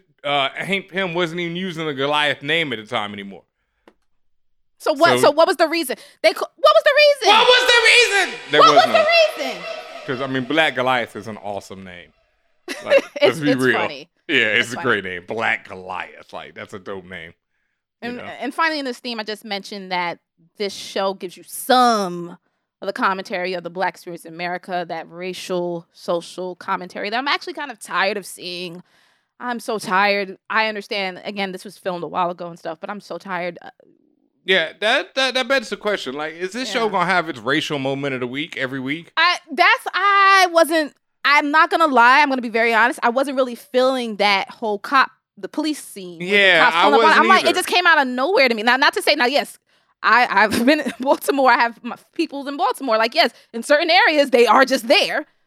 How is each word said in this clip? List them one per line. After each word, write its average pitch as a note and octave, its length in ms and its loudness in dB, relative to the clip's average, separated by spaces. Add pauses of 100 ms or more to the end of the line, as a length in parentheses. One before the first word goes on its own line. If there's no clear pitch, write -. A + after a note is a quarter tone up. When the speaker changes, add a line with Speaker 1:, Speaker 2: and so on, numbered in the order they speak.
(240)
Speaker 1:
uh, C#3+ 260 -2
Hank F#3 400 -6
Pym F3+ 240 -4
wasn't F3 260 -4
even E3+ 160 -6
using E3+ 300 -6
the D3 80 -4
Goliath C#3+ 480 -2
name D#3 320 -2
at A2 40 -6
the G#2+ 60 -14
time G#2+ 300 -6
anymore. G2+ 300 -16 (1300)
Speaker 2:
So D#4+ 160 -2
what? D#4 260 4
Speaker 1:
So - 60 4
Speaker 2:
So D4 40 6
what D#4+ 160 4
was F4+ 100 2
the D#4+ 120 2
reason? C#4+ 280 -6 (260)
They D#4+ 100 4
ca-, - 140 -6 (100)
what D#5 180 4
was D#5 100 4
the D5 120 4
reason? C#5 420 4
Speaker 1:
What A#4+ 100 4
was B4+ 180 6
the A#4+ 200 4
reason? G4+ 540 2 (100)
There D4+ 100 4
Speaker 2:
What D#5+ 140 8
Speaker 1:
was - 20 4
Speaker 2:
was E5 160 8
Speaker 1:
none. D#5+ 120 4 (340)
Speaker 2:
the G#4 60 -6
reason? - 180 -8 (440)
Speaker 1:
'Cause, B2+ 140 -6
I C#3 60 -4
mean, C3 180 -2
Black D3 300 2
Goliath B2+ 400 -2
is G#2+ 140 -12
an G#2 100 -12
awesome G2 460 -12
name. F2 280 -20 (720)
Like, - 260 2
Speaker 2:
<laughs> - 120 -12
It's, - 160 2
Speaker 1:
let's - 20 -10
be C#3+ 120 0
Speaker 2:
it's B2+ 100 -2
Speaker 1:
real. A#2 160 2
Speaker 2:
funny. G#2+ 320 -8 (180)
Speaker 1:
Yeah, D3+ 80 0
it's A2+ 300 2
Speaker 2:
It's A#2 60 -12
Speaker 1:
a B2+ 40 -8
Speaker 2:
funny. B2+ 80 -8
Speaker 1:
great G#2+ 200 0
name, F2+ 220 -10
Black A2 420 -4
Goliath. F#2 640 -14
Like, D#2+ 220 -16
that's G#2+ 200 -16
a G2+ 60 -14
dope F#2+ 240 -14
name. E2+ 280 -16 (680)
You A#3 60 -12
Speaker 2:
And, B3 80 -12
Speaker 1:
know? A#3 80 -14
Speaker 2:
and F#3 280 -10
finally, D#4 280 -2
in C#4 40 -8
this A#3+ 140 -8
theme, A#3 220 -10
I - 20 -8
just G#3 220 -12
mentioned G3 480 -10
that F3 260 -4 (400)
this G3 160 -6
show G3 400 -4
gives F#3+ 220 -14
you F3 100 -20
some G3+ 880 0 (440)
of F#3+ 60 -10
the G3 60 -2
commentary F#3+ 640 -4
of F3 80 -8
the E3+ 80 -12
Black F3+ 240 -4
experience E3+ 300 -16
in E3 100 -18
America, F3 540 -6
that E3 200 -10
racial, F3 840 -6
social F3+ 640 -8
commentary F#3+ 540 -8
that A3 60 -4
I'm C4+ 120 -4
actually F4+ 260 -4
kind C#4+ 160 -10
of G#3+ 80 -18
tired G3 380 -2
of F#3+ 100 -10
seeing. F3 560 -12 (560)
I'm A#3+ 220 -6
so A3+ 180 -6
tired. G3+ 580 0 (140)
I A3 160 0
understand, G3+ 580 -6
again, G3 280 -6
this F#3 120 -12
was G3 140 -18
filmed F3+ 240 -6
a D3 60 -6
while F3 220 -2
ago F3 180 -10
and E3+ 100 -16
stuff, D#3+ 220 -12
but F#3+ 100 -12
I'm G3+ 100 -12
so E3+ 180 -12
tired. F3 440 -8
Uh, - 80 -20 (720)
Speaker 1:
Yeah, F3+ 360 0
that, A#3 340 0
that, C4 200 -2
that B3+ 120 -2
begs C4 220 -2
the G3+ 80 -8
question. F#3+ 380 -4
Like, D#3 200 -8
is F3+ 180 -8
this A#3+ 200 -6
show A3+ 140 -2
Speaker 2:
Yeah. G#3 40 -4
Speaker 1:
gonna F3+ 160 0
have F3 220 0
its C#3+ 100 -10
racial C#3+ 400 -2
moment C3+ 360 -4
of B2 60 -6
the B2+ 60 -4
week D3 300 -8
every C3 240 -6
week? D3+ 360 -8
Speaker 2:
I, F4 220 0 (140)
that's, F#4+ 420 2
I G4 560 4
wasn't, D#4+ 440 2 (300)
I'm C#4+ 260 2
not D#4+ 200 4
gonna E4+ 160 2
lie, B3+ 340 6
I'm D4 80 4
gonna C4 140 -2
be A#3+ 60 -8
very A3+ 260 2
honest, A3+ 280 2
I A#3+ 80 2
wasn't C4 260 -2
really B3+ 180 -2
feeling B3+ 640 -2
that G3 340 2
whole G#3 280 -6
cop, C4 320 0 (260)
the G3+ 120 -12
police D4+ 340 -6
scene F3+ 360 -16
with F3 100 -6
the G3+ 80 2
Speaker 1:
Yeah, F#3 280 6
Speaker 2:
cops D#3+ 120 4
Speaker 1:
I F3 60 4
Speaker 2:
pulling - 120 4
up - 60 6
on, D#4+ 80 6
Speaker 1:
wasn't D4+ 140 6
Speaker 2:
I'm E4 60 2
like, F#4 140 6
Speaker 1:
either. D#4+ 80 2
Speaker 2:
it - 40 2
just F4+ 140 -2
came F4+ 180 2
out D#4+ 120 6
of C4 100 2
nowhere C4 400 2
to A#3 60 -2
me. G#3 80 -6
Now, B3 140 2
not D4 180 2
to F#4+ 80 -4
say, D4+ 120 -2
now, B3 120 0
yes, C#4+ 320 -2 (440)
I, A3+ 260 4
I've G3+ 220 2
<laughs> A#3+ 160 -2
been D4+ 140 4
in A#3+ 200 -6
Baltimore, C4+ 500 0
I A#3 80 6
have A#3 260 -2
my A3+ 120 -10 (180)
peoples C#4 340 -6
in C#4+ 80 -8
Baltimore. C#4 420 -2
Like, A#3 160 0
yes, D4+ 180 2 (200)
in A3+ 100 -8
certain D#4 280 2
areas, D#4+ 400 4
they A#3+ 160 4
are A#3+ 180 6
just A#3 240 0
there. B3 380 0 (200)